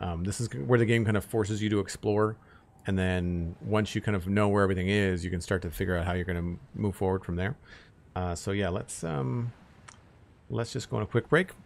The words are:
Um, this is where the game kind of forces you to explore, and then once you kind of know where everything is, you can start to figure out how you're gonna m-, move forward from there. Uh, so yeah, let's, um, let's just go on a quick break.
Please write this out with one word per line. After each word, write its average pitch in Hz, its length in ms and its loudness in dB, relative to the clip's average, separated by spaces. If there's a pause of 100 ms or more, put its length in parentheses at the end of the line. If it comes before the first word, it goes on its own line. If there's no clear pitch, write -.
Um, 87 240 -4
this 101 160 -4
is 117 120 -6
where 127 240 2
the 113 80 4
game 113 200 4
kind 107 100 4
of 98 80 0
forces 107 380 -2
you 107 80 0
to 104 100 2
explore, 107 560 0 (500)
and 95 140 0
then 87 640 0
once 107 340 0
you 110 60 -2
kind 101 160 0
of 90 100 -4
know 104 220 4
where 101 140 6
everything 95 260 2
is, 95 340 2
you 87 80 -4
can 87 80 -2
start 90 220 -2
to 85 100 -6
figure 92 240 -2
out 85 100 0
how 90 100 0
you're 90 100 -2
gonna 87 140 -2
m-, 87 200 -4 (160)
move 104 220 -2
forward 95 260 0
from 87 140 -4
there. 98 180 -2 (580)
Uh, 90 220 -2
so - 160 -4
yeah, 101 160 0
let's, 110 380 -6
um, 127 480 -2 (960)
let's 117 240 -4
just 123 160 -8
go 123 80 -4
on 107 60 -2
a 101 40 -4
quick - 220 0
break. 180 220 4 (140)